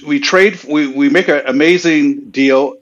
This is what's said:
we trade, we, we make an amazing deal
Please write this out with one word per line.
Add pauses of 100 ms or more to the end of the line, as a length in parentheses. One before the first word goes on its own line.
we
trade,
we,
we
make
an
amazing
deal